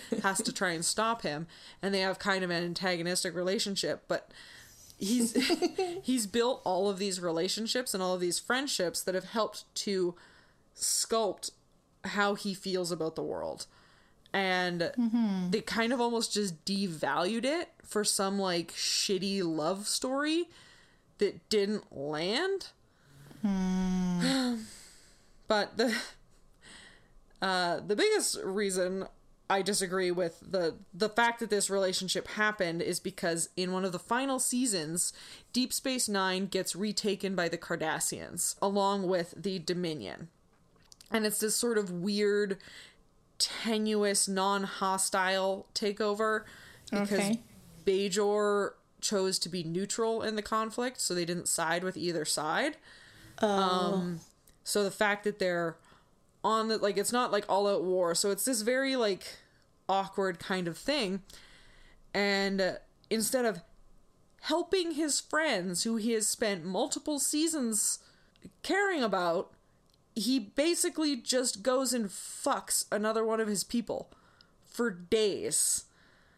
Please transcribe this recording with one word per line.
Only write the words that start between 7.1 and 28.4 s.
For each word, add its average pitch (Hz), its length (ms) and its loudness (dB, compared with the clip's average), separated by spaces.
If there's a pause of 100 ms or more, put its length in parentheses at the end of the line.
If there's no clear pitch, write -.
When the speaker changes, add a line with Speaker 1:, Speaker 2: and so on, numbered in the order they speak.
Speaker 2:
relationships 190 760 -2
and 190 80 -2
all 185 120 0
of 185 60 -2
these 175 180 0
friendships 247 640 -2
that 185 120 -2
have 185 160 -4
helped - 340 -2 (120)
to 185 380 0 (640)
sculpt - 720 0 (540)
how 202 300 2
he 202 180 -4
feels 180 400 -2
about 160 240 -4
the 147 60 -2
world. 160 420 -6 (680)
And 180 640 0
Speaker 1:
Mm-hmm. 214 520 2
Speaker 2:
they 214 120 2
kind 226 320 0
of 240 60 0
almost 233 340 0
just 196 320 -2
devalued 180 800 0
it 330 240 -2 (120)
for 208 220 -2
some, 196 340 0
like, 175 360 0
shitty 196 680 0
love 170 460 0
story 302 640 -2 (680)
that 185 320 -2
didn't 202 480 0
land. 190 720 -2 (720)
Speaker 1:
Hmm. 185 1160 2
Speaker 2:
<sighs> 220 40 -10 (840)
But 208 300 0
the, 226 180 2 (1500)
uh, 180 440 0
the 208 100 0
biggest 403 480 2